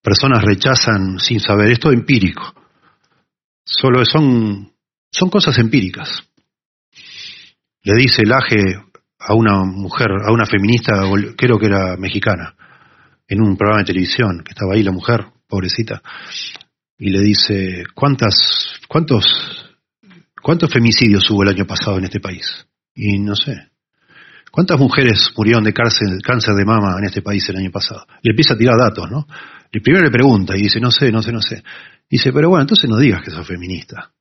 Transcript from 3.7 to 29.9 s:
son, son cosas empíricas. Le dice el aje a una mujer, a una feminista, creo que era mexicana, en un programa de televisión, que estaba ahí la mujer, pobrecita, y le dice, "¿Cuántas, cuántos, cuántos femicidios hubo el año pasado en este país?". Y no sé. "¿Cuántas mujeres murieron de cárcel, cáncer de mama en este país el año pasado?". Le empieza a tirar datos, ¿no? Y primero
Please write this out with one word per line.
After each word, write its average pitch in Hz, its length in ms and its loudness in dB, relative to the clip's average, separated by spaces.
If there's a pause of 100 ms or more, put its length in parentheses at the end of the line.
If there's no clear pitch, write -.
son, 113 720 0 (360)
son 185 200 -2
cosas 170 280 2
empíricas. 113 520 -2 (1700)
Le 101 140 0
dice - 260 4
el 107 100 4
aje 131 240 0 (640)
a - 140 -2
una 107 300 4
mujer, 95 460 -4 (180)
a 113 60 2
una 113 120 2
feminista, 110 460 0 (460)
creo 120 200 2
que 107 100 0
era 95 280 0
mexicana, 92 600 -4 (720)
en 104 160 -2
un 101 140 2
programa 104 240 2
de 95 140 -2
televisión, 90 500 -2
que - 80 -20
estaba 98 220 -4
ahí 107 100 2
la 98 80 0
mujer, 117 360 -2 (200)
pobrecita, 95 540 -6 (960)
y 101 120 -4
le 98 120 0
dice, 98 640 0 (100)
"¿Cuántas, - 960 0
cuántos, 147 380 0 (1160)
cuántos 165 300 0
femicidios 117 600 2
hubo 98 120 2
el 101 60 4
año 95 160 0
pasado 95 320 -4
en 95 80 -4
este 95 140 -8
país?". - 480 -12 (280)
Y 104 240 -2
no 104 160 -4
sé. - 360 -8 (800)
"¿Cuántas 170 280 2
mujeres 131 560 2
murieron 110 280 2
de 107 100 0
cárcel, 104 500 -2
cáncer 113 300 0
de 101 100 2
mama 101 360 2
en 104 60 -4
este 101 160 -6
país 101 280 -4
el 92 80 -6
año 95 140 -6
pasado?". - 340 -8 (160)
Le 113 100 2
empieza 117 220 2
a 107 40 -2
tirar 117 200 4
datos, 113 320 0
¿no? 143 160 -6 (460)
Y 104 80 -4
primero 175 260 4